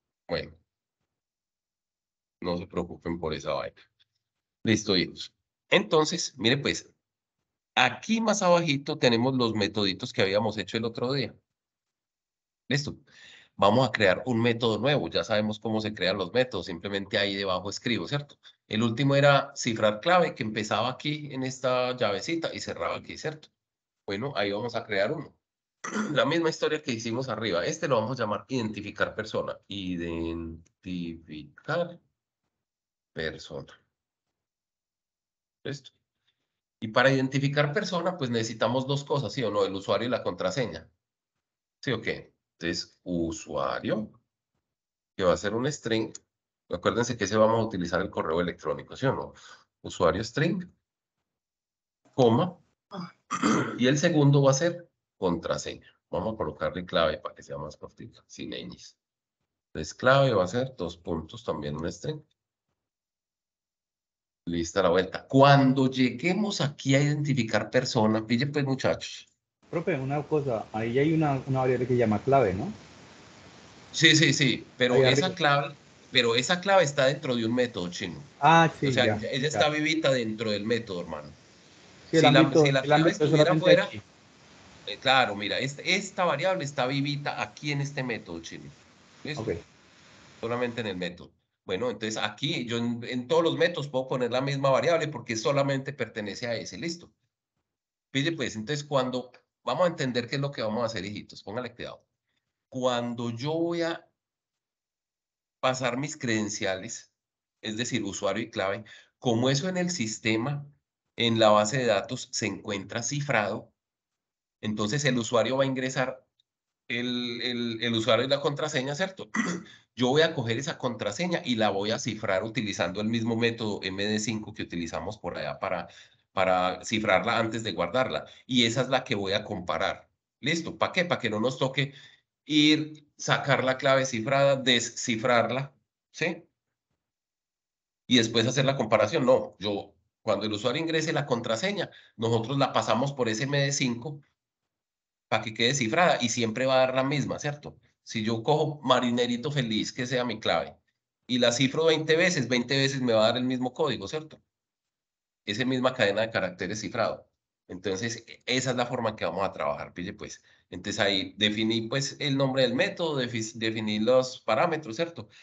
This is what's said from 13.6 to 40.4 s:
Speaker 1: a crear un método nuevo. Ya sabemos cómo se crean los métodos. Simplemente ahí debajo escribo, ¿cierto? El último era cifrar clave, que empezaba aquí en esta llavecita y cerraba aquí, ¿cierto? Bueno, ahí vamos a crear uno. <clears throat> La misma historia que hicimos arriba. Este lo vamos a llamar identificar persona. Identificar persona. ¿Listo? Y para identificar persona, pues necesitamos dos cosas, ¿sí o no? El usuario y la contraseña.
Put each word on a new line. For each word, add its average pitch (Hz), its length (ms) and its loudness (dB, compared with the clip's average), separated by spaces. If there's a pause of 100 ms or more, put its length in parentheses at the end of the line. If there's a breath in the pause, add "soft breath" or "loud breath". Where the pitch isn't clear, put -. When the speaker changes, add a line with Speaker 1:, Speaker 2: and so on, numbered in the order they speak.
Speaker 1:
a - 40 -4
crear 92 360 4
un 117 120 2
método 113 380 2
nuevo. 113 320 0
Ya 82 140 -2
sabemos 107 360 -2
cómo 107 220 -2
se 107 140 -4
crean 95 240 0
los 87 140 -4
métodos. 107 340 -2
Simplemente 98 500 -4
ahí 101 180 0
debajo 95 360 -2
escribo, 104 360 -4
¿cierto? 143 300 -8 (300 soft breath)
El 110 160 -2
último 139 320 2
era 139 400 6
cifrar 107 460 0
clave, 170 340 4
que 123 80 -6
empezaba 107 440 -2
aquí 147 460 -8
en 131 80 -6
esta 127 560 -2
llavecita 120 560 -2
y 101 60 -10
cerraba 85 380 -6
aquí, - 200 -14
¿cierto? - 320 -10 (580)
Bueno, 117 280 -6
ahí 101 160 -2
vamos 110 240 -6
a 110 100 -6
crear 104 260 0
uno. 156 240 -10 (480)
<clears throat> 208 300 -4
La 120 120 4
misma 160 240 2
historia 151 320 -2
que 135 100 -6
hicimos 117 380 -4
arriba. 107 340 -2
Este 160 240 -4
lo 120 140 2
vamos 120 180 -4
a 117 40 -2
llamar 104 240 -4
identificar 107 640 -4
persona. 107 420 -6 (120)
Identificar 85 2250 -8 (1120)
persona. 78 580 -10 (1900)
¿Listo? - 280 -10 (880)
Y - 60 -6
para 123 240 4
identificar 143 600 0
persona, 180 460 -2
pues 123 140 -4
necesitamos 117 560 -2
dos 143 160 -2
cosas, 139 280 -4
¿sí 131 120 -4
o 104 80 -2
no? 101 120 2
El 95 120 -2
usuario 101 320 -2
y 127 40 -2
la 113 120 -2
contraseña. 110 640 -4 (960)